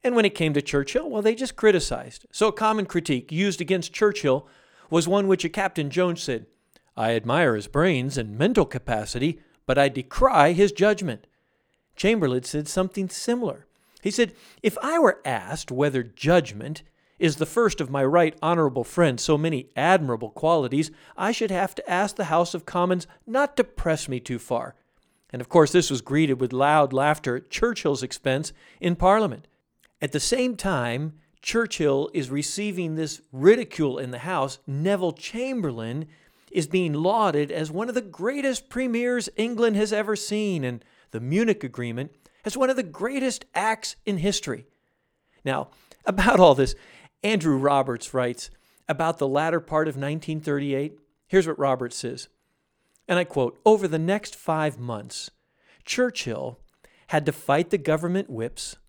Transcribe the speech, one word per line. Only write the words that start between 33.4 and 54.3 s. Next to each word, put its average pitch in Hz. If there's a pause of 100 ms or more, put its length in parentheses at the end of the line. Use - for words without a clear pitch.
in 127
the 123
House. 139
Neville 175
Chamberlain 156 (440)
is 160
being 175
lauded 160
as 156
one 196
of 240
the 247
greatest 240
premiers 240
England 226
has 214
ever 214
seen, 208
and 123 (280)
the 113
Munich 196
Agreement 123 (340)
as 214
one 254
of 262
the 254
greatest 247 (100)
acts 220
in 196
history. 156 (800)
Now, 135 (360)
about 196
all 156
this, 131 (480)
Andrew 170
Roberts 135
writes 123 (380)
about 160
the 139
latter 156
part 160
of 135
nineteen 151
thirty-eight. 143 (300)
Here's 190
what 156
Roberts 127
says, 131 (800)
and 175
I 180
quote, 131
"Over 214
the 160
next 196